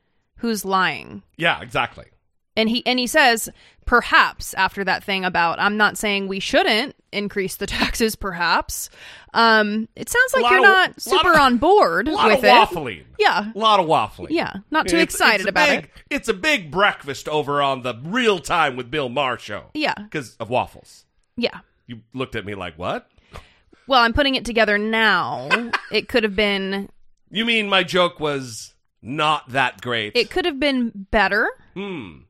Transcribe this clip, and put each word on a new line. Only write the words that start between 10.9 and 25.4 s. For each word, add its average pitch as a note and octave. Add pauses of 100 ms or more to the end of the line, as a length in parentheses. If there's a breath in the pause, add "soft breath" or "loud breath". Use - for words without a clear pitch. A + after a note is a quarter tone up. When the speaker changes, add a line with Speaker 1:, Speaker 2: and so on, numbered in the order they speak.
Speaker 1:
super E4+
Speaker 2:
of, D4+
Speaker 1:
on B3+
board C4+
Speaker 2:
lot -
Speaker 1:
with -
Speaker 2:
of -
Speaker 1:
it. G3+
Speaker 2:
waffling. D3+ (160)
Speaker 1:
Yeah. G#3+
Speaker 2:
A F#3+
lot G#3+
of E3
waffling. B2
Speaker 1:
Yeah, D#4+ (160)
not D#4
too D#4+
Speaker 2:
It's, E4
Speaker 1:
excited A#3
Speaker 2:
it's F#3
a G3
Speaker 1:
about F#3+
Speaker 2:
big, D3+
Speaker 1:
it. - (200 soft breath)
Speaker 2:
it's C#4
a A3
big G3
breakfast E3
over C#3+
on C3+
the B2 (100)
Real G#3
Time D3+
with A#2+
Bill C#3
Maher B2
show. G#2 (100)
Speaker 1:
Yeah. D4+ (160)
Speaker 2:
'Cause C3
of G#2+
waffles. - (320)
Speaker 1:
Yeah. A#3 (260)
Speaker 2:
You A#2+ (140)
looked B2+
at G#2
me G#2
like, F2
"What?" B2 (800 loud breath)
Speaker 1:
Well, B3+
I'm A3+
putting C#4
it B3+
together G#3+
now. F#3